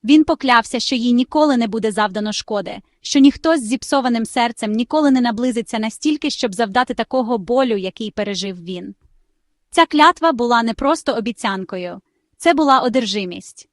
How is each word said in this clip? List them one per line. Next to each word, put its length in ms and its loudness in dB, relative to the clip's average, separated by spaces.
Він 200 6
поклявся, 560 2
що 140 -4
їй 180 0
ніколи 440 2
не 100 0
буде 260 -2
завдано 400 -2
шкоди, 480 -6
що 180 0
ніхто 380 4
з 60 -2
зіпсованим 640 -2
серцем 460 -2
ніколи 380 0
не 100 4
наблизиться 580 -2
настільки, 520 -2
щоб 240 -4
завдати 400 0
такого 440 -2
болю, 380 0
який 340 -6
пережив 540 -8
він. 300 -10
Ця 160 4
клятва 460 4
була 300 0
не 120 -4
просто 380 -2
обіцянкою, 880 -6
це 180 0
була 260 4
одержимість. 920 -4